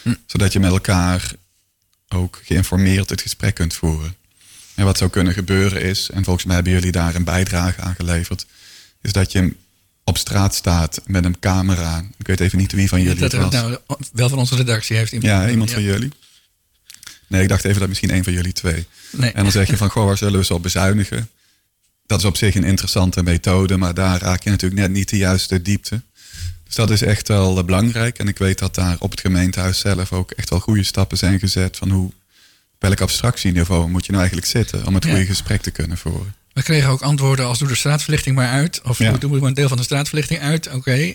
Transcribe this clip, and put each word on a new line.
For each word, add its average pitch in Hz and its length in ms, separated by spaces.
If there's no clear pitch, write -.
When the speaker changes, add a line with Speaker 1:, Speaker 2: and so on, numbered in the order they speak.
Speaker 1:
Hm. 120 120
Speaker 2:
Zodat 95 260
je 98 80
met 92 100
elkaar 90 640
ook 90 360
geïnformeerd 95 640
het - 120
gesprek - 320
kunt 82 200
voeren. 80 400
En 98 100
wat 95 140
zou 90 120
kunnen 92 220
gebeuren 95 500
is, 92 280
en 95 140
volgens 90 220
mij 92 80
hebben 90 180
jullie 90 200
daar 85 220
een 87 100
bijdrage 90 560
aan 90 140
geleverd, 87 520
is 101 100
dat 98 200
je 90 200
op - 140
straat 101 360
staat 85 520
met 92 180
een 87 160
camera. 90 640
Ik - 80
weet 92 140
even 90 180
niet 95 140
wie 98 160
van 90 100
Speaker 1:
Ja, 180 60
Speaker 2:
jullie 90 160
Speaker 1:
dat 127 120
Speaker 2:
het 98 100
was. 92 100
Speaker 1:
nou, 120 260
wel 123 160
van 135 100
onze 123 180
redactie 117 400
heeft 110 160
iemand. 107 200
Speaker 2:
Ja, 98 180
iemand 113 180
Speaker 1:
Ja. 120 60
Speaker 2:
van 104 100
jullie. 107 260
Nee, 95 160
ik 98 60
dacht 98 160
even 98 160
dat 95 80
misschien 98 260
een 92 100
van 90 80
jullie 90 200
twee. 85 340
Speaker 1:
Nee. 123 200
Speaker 2:
En 113 100
dan 101 100
zeg 98 160
je - 80
van, 101 140
"Goh, 110 140
waar 98 120
zullen 101 220
we 95 60
ze 95 100
op 85 80
bezuinigen?" 98 640
Dat 101 120
is 90 60
op 95 120
zich 101 180
een 90 100
interessante 92 580
methode, 90 540
maar 90 180
daar 92 260
raak 92 220
je 104 80
natuurlijk 95 300
net 95 100
niet 98 180
de 107 80
juiste 92 460
diepte. 101 380
Dus - 100
dat 110 160
is 107 120
echt - 260
wel, 95 300
eh, 90 60
belangrijk. 113 540
En 101 100
ik 98 100
weet 95 200
dat 95 160
daar 90 240
op 98 120
het - 100
gemeentehuis 92 580
zelf 92 340
ook 90 180
echt - 200
wel 87 100
goede 104 220
stappen - 360
zijn 95 200
gezet 92 380
van 95 140
hoe, 92 220
welk 98 220
abstractieniveau 87 920
moet 90 160
je 98 60
nou 98 120
eigenlijk 90 280
zitten 101 340
om 95 80
het 87 100
Speaker 1:
Ja. 165 60
Speaker 2:
goede 95 160
gesprek 98 360
te 92 80
kunnen 82 280
voeren. 90 360
Speaker 1:
We 135 100
kregen 147 260
ook 131 140
antwoorden 135 440
als, 120 120
"Doe 143 100
de 123 60
straatverlichting 147 640
maar 123 120
uit." 139 360
Of, 120 140
Speaker 2:
Ja. 110 120
Speaker 1:
"Doe, 101 80
doe 143 200
maar 135 100
een 131 60
deel 143 140
van 123 80
de 123 60
straatverlichting 147 580
uit." 151 320
Oké, 131 220